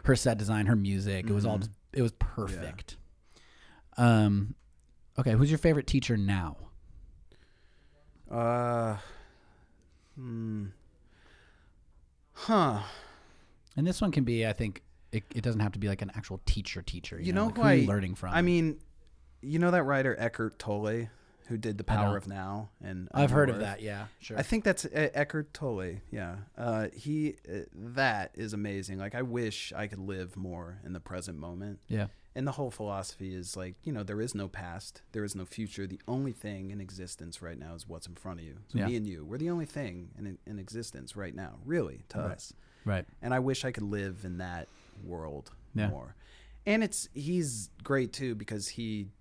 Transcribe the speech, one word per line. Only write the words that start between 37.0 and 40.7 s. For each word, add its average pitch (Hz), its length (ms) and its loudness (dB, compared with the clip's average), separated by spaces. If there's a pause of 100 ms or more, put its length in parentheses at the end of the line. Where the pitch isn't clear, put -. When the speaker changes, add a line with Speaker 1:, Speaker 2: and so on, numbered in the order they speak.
Speaker 2:
right 85 160 -10
now 80 180 -12
is 80 120 -14
what's 82 200 -12
in 85 80 -14
front 90 260 -10
of 80 40 -12
you. 71 120 -14 (100)
So 120 120 -2
Speaker 1:
Yeah. 101 80 0
Speaker 2:
me 120 100 0
and 107 100 -2
you, 82 160 -8
we're 98 140 -8
the 160 120 -2
only 170 160 -2
thing 90 520 -8
in, 98 280 -10
in 104 140 -8
existence 98 560 -12